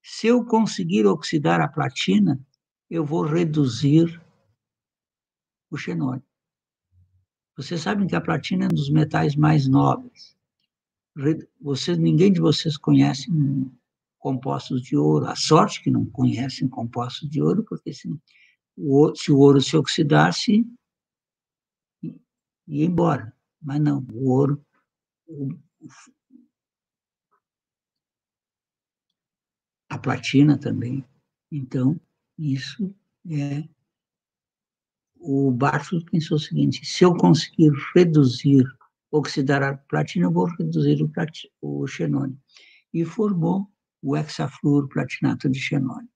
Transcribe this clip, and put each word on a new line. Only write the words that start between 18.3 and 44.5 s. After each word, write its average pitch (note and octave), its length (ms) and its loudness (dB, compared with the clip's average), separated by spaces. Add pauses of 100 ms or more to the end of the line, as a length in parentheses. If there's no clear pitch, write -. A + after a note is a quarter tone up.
o, D3 400 2
se - 160 -6
o C#3+ 60 6
ouro C#3 240 8
se - 160 -2
oxidasse, E3 920 2 (1400)
ia - 840 -8
embora. E3 500 -2 (240)
Mas C#3 180 -6
não, C#3+ 320 0
o B2+ 200 -2
ouro, C#3 340 2 (600)
o, C#3+ 240 -10 (400)
f, - 200 -20 (3750)
a - 80 -10
platina C#3 580 2
também. A#2 480 -6 (480)
Então, C#3 480 -2 (380)
isso D3+ 560 -6 (360)
é C#3+ 380 -6 (1500)
o C#3 320 0
Bartolo C#3 540 -2
pensou D#3 300 -2
o D3+ 40 0
seguinte: C#3+ 440 -2
"Se - 200 2
eu F3+ 100 6
conseguir E3 560 4 (240)
reduzir, C#3+ 720 4 (460)
oxidar C#3 520 -2
a C#3 140 -4
platina, D#3 500 -2
eu F3 60 0
vou F3 140 2
reduzir D#3 560 0
o D#3 60 -2
plati-, - 520 -10
o C#3+ 260 -6
xenônio." C#3 540 -6 (520)
E E3 120 -2
formou F#3+ 680 -2 (320)
o C#3+ 140 -2
hexafluorplatinato C#3+ 1300 -2